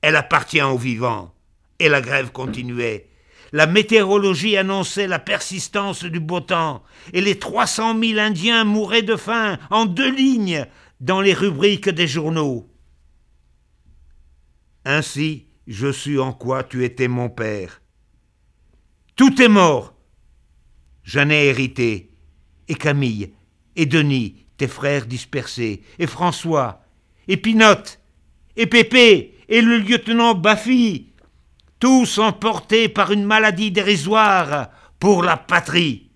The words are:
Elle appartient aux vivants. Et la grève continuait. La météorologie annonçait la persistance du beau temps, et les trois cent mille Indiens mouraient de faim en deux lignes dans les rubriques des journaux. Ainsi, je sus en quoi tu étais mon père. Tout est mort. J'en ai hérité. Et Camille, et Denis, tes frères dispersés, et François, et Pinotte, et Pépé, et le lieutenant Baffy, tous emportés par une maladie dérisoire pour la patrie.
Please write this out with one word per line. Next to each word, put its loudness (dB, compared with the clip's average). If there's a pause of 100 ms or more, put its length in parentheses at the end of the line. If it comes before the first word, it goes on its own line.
Elle 0
appartient -2
aux -2
vivants. -6 (440)
Et 2
la 2
grève -6
continuait. -10 (420)
La 2
météorologie 2
annonçait -2
la -4
persistance -6
du -8
beau -6
temps, -4 (300)
et -2
les 0
trois -2
cent -2
mille 0
Indiens 0
mouraient 0
de -2
faim -4 (100)
en 2
deux -2
lignes 0 (320)
dans -2
les 2
rubriques 0
des -2
journaux. -4 (2250)
Ainsi, -4 (220)
je -4
sus -4
en -2
quoi -6
tu -6
étais -4
mon -4
père. -8 (1300)
Tout 4
est 8
mort. 2 (1120)
J'en 0
ai 4
hérité. -2 (560)
Et -6
Camille, -4 (420)
et 0
Denis, -2 (100)
tes -4
frères -4
dispersés, -8 (160)
et -2
François, -4 (440)
et 0
Pinotte, 2 (560)
et 0
Pépé, 6 (120)
et 2
le 4
lieutenant 2
Baffy, 0 (680)
tous 4
emportés 0
par 0
une 0
maladie 2
dérisoire 0 (280)
pour 4
la 2
patrie. -2